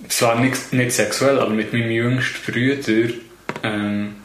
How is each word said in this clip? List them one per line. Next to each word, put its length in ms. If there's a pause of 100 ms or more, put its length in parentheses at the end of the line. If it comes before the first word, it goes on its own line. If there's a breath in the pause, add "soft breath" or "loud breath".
zwar 320
nicht, 320
nicht 200
sexuell, 460
aber 120
mit 220
meinem 180
jüngsten 600
Bruder, 640 (500)
ähm, 640